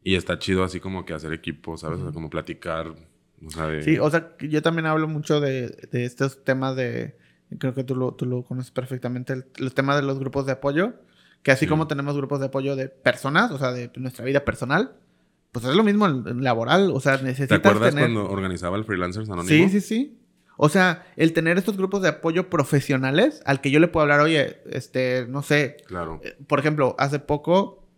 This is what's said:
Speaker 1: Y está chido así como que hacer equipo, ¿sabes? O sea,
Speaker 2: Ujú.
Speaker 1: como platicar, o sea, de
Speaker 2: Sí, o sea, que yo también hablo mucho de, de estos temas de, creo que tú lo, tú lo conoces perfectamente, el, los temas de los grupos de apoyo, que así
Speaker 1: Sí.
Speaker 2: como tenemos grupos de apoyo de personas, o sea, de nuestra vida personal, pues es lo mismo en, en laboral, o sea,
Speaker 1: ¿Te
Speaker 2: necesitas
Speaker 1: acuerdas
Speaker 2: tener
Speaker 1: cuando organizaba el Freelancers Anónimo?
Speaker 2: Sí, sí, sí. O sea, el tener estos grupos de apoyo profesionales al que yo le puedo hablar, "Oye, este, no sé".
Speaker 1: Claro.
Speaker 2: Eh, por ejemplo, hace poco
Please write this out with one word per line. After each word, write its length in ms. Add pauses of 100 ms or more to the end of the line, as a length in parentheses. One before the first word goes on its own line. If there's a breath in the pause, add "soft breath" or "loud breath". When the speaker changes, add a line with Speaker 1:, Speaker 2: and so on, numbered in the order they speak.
Speaker 1:
Y 120
está 240
chido 240
así 160
como 260
que 80
hacer 200
equipo, 440
¿sabes? 200
O 40
sea, 60
Speaker 2:
Ujú. 60
Speaker 1:
como 160
platicar, 580
o 640
sea, 180
de 160
Speaker 2:
Sí, 160
o 100
sea, 280
que 100
yo 140
también 240
hablo 240
mucho 320
de, 260 (240)
de 140
estos 400
temas 320
de, 400 (400 soft breath)
creo 160
que 100
tú 140
lo, 160
tú 120
lo 180
conoces 280
perfectamente, 600
el, 120 (120)
los 160
temas 240
de 60
los 160
grupos 260
de 80
apoyo, 400 (500 soft breath)
que 80
así 140
Speaker 1:
Sí. 40
Speaker 2:
como 180
tenemos 280
grupos 240
de 60
apoyo 320
de 100
personas, 640
o 60
sea, 160
de 240
nuestra 260
vida 220
personal, 500 (560)
pues 140
es 100
lo 80
mismo 240
en, 200
en 180
laboral, 460
o 100
sea, 160
Speaker 1:
¿Te 60
Speaker 2:
necesitas 360
Speaker 1:
acuerdas 300
Speaker 2:
tener 160
Speaker 1:
cuando 240
organizaba 480
el 80
Freelancers 440
Anónimo? 200
Speaker 2:
Sí, 200
sí, 120
sí. 340 (460 soft breath)
O 80
sea, 360 (120 loud breath)
el 160
tener 240
estos 200
grupos 240
de 80
apoyo 400
profesionales 960
al 160
que 100
yo 80
le 80
puedo 160
hablar, 180
"Oye, 480
este, 600
no 120
sé". 360 (100)
Speaker 1:
Claro. 360
Speaker 2:
Eh, 120 (120)
por 120
ejemplo, 400
hace 200
poco 680 (100)